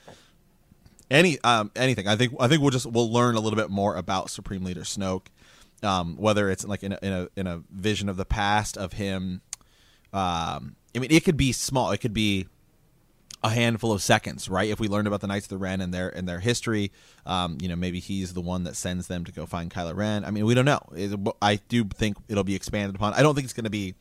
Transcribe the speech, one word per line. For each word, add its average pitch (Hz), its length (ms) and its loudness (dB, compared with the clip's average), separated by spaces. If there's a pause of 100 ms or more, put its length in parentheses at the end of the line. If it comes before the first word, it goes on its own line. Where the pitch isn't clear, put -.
(1080)
any, 156 340 6
um, 113 320 4
anything. 117 320 2
I 107 80 4
think, 120 240 2
I 123 80 4
think 151 140 6
we'll 139 100 6
just, 127 160 -2
we'll 117 240 2
learn 120 240 4
a 110 40 2
little 107 180 2
bit 107 120 0
more 98 260 0
about 92 360 -4
Supreme 95 340 -8
Leader 90 160 -6
Snoke, 95 460 -4 (560)
um, 90 340 0
whether 104 320 4
it's, - 160 -2
like, 101 180 -6
in 98 100 -4
a, - 80 -8
in 98 120 -2
a, 90 140 -4 (100)
in 95 100 -4
a 85 140 -6 (100)
vision 98 380 -2
of 92 80 -4
the 95 80 -4
past 104 500 0
of 95 180 -6
him. 95 480 -4 (680)
Um, 85 640 -4 (200)
I 117 40 0
mean, 127 120 0
it 165 120 8
could 165 140 4
be 139 140 4
small. 117 400 0
It 101 80 0
could 110 140 -4
be 101 340 2 (960)
a 110 60 2
handful 117 420 2
of 101 100 0
seconds, - 480 0
right? 95 200 0
If 101 100 -2
we 113 80 0
learned 104 200 0
about 101 140 -2
the 101 60 -6
Knights 101 180 -2
of - 40 -18
the 95 100 -6
Ren 95 200 -2
and 90 140 -4
their, 90 160 -2
and 90 180 -6
their 87 120 -6
history, 107 520 0 (360)
um, 87 340 -2
you 92 80 -4
know, 85 60 -4
maybe 90 240 -2
he's 95 340 -6
the 92 80 -6
one 90 220 -4
that 82 120 -6
sends 90 320 -6
them 87 180 -4
to - 60 -14
go 80 140 -10
find 87 260 -8
Kylo 85 240 -6
Ren. 104 300 -2
I 95 60 -4
mean, 107 140 0
we 117 100 6
don't 127 100 4
know. 143 160 4 (140)
It, 101 220 -4 (220)
I 104 180 4 (120)
do 117 160 2
think 101 320 -2 (100)
it'll 101 160 0
be 95 120 0
expanded 98 400 -4
upon. 104 180 -2
I 127 80 4
don't 147 140 6
think 139 100 -4
it's 117 80 -12
gonna 113 160 -4
be 98 320 -4